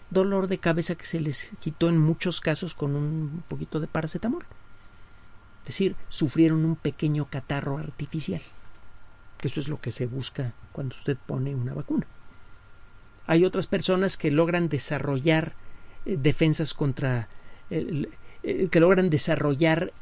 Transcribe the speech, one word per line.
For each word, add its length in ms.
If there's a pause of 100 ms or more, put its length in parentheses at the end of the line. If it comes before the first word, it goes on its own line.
dolor 380
de 100
cabeza 380
que 100
se 160
les 380
quitó 280
en 100
muchos 440
casos 340
con 200
un 520
poquito 320
de 80
paracetamol. 580 (1160)
Es 60
decir, 280 (140)
sufrieron 560
un 100
pequeño 500
catarro 520
artificial, 640 (960)
que 100
eso 120
es 100
lo 100
que 120
se 140
busca 480 (180)
cuando 240
usted 300
pone 300
una 180
vacuna. 320 (1200)
Hay 180
otras 220
personas 500
que 140
logran 380
desarrollar, 840 (520)
eh, 140
defensas 540
contra, 540 (420)
eh, 400 (320)
eh, 300
que 80
logran 320
desarrollar 920